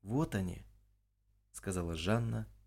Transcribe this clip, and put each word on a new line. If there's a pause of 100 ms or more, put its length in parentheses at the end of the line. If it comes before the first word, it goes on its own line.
«Вот
они», (840)
сказала
Жанна (200)